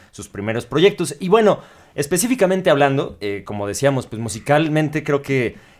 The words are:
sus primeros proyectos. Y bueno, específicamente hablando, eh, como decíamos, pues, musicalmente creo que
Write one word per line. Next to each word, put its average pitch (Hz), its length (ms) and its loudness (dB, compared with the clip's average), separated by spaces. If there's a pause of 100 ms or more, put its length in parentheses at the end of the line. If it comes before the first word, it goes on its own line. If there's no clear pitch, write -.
(100)
sus - 180 -16
primeros 110 380 -6
proyectos. 170 540 0
Y 185 80 -4
bueno, 208 320 4 (340)
específicamente 185 760 0
hablando, 139 500 2
eh, 101 240 -6
como 104 240 -6
decíamos, 131 400 0
pues, 110 120 -10
musicalmente 147 840 0
creo 143 180 0
que 131 340 -2 (240)